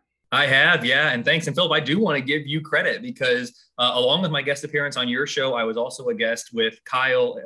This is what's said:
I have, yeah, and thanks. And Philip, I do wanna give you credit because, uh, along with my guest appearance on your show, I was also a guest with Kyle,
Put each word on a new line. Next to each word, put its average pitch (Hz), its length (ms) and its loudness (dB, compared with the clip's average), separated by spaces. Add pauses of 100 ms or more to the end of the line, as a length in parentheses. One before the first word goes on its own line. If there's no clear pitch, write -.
(300)
I 143 160 2
have, 139 380 4
yeah, 139 280 2
and 120 120 -2
thanks. 151 240 2
And 135 80 -4
Philip, 165 160 0
I 156 80 4
do 151 200 0
wanna 160 200 2
give 139 260 -2
you 151 140 -4
credit 151 420 -2
because, 123 640 -2 (140)
uh, 123 160 2
along 131 300 2
with 160 80 0
my 143 100 -2
guest 139 240 -4
appearance 147 320 -4
on 123 100 -2
your 127 180 -2
show, 131 280 -2
I 117 100 0
was 113 140 -2
also 120 320 -4
a 117 40 -2
guest 113 380 -2
with 113 320 -2
Kyle, 127 640 0